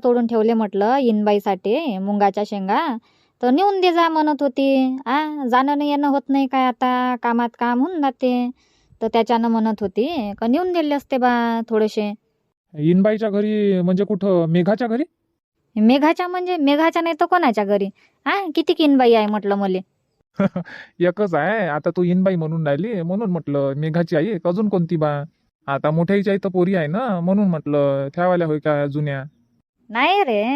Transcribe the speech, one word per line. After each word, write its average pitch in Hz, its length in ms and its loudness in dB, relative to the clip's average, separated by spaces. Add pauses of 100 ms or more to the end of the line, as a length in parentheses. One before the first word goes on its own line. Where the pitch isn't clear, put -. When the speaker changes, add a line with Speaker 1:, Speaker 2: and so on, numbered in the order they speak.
Speaker 1:
तोडून 240 240 2
ठेवले 226 260 0
म्हटलं 214 440 0
इनबाईसाठी, 214 1000 0
मुंगाच्या 202 500 0
शेंगा. 220 500 -4 (440)
तर 247 80 2
नेऊन 381 320 2
दे 359 120 4
जा 330 160 2
म्हणत 302 320 0
होती. 269 640 0
आ, 294 420 -2
जाणं 269 300 2
नाही 294 120 -2
येणं 285 180 0
होत 277 220 2
नाही 269 180 2
काय 262 180 0
आता, 254 580 0
कामात 240 260 0 (100)
काम 240 200 0
होऊन 330 220 -2
जाते. 247 480 -2 (520)
तर 226 60 -2
त्याच्यानं 233 400 0
म्हणत 220 340 0
होती 208 580 -4
का 226 80 -2
नेऊन 349 260 0
दिले 302 220 0
असते 277 220 -4
बा 233 520 0
थोडेसे. 214 440 0 (640)
Speaker 2:
इनबाईच्या 196 520 2
घरी 208 520 0
म्हणजे 185 220 2
कुठं, 190 420 0
मेघाच्या 180 420 0
घरी? 233 160 -2 (720)
Speaker 1:
मेघाच्या 285 520 2
म्हणजे, 359 300 -4
मेघाच्या 311 440 2
नाही 330 180 -2
तर 349 60 0
कोणाच्या 294 380 2
घरी? 196 260 0 (360)
आ, 277 60 -2 (240)
किती 330 180 2
किनबाई 277 400 4
आहे 214 120 4
म्हटलं 208 300 -2
मले. 190 240 0 (540)
Speaker 2:
<laughs> 190 340 -2 (320)
एकच 175 360 0
आहे, 185 320 0
आता 151 220 -2
तू 180 140 0
इनबाई 185 320 2
म्हणून 160 320 -4
राहिली, 175 340 -2
म्हणून 185 300 -4
म्हटलं 143 460 -2
मेघाची 160 380 -2
आई, 165 300 0
अजून 196 240 0
कोणती 175 260 0
बा? 147 280 -2 (440)
आता 139 240 -2
मोठ्याची 185 380 0
आई 196 80 2
तर 190 120 -4
पोरी 185 260 0
आहे 160 120 -2
ना, 202 320 -2
म्हणून 196 280 2
म्हटलं 143 680 0
ठेवायला 175 300 2
होय 151 140 -2
का 147 260 0
जुन्या? 143 380 -4 (680)
Speaker 1:
नाही 320 340 2
रे, 214 200 0 (120)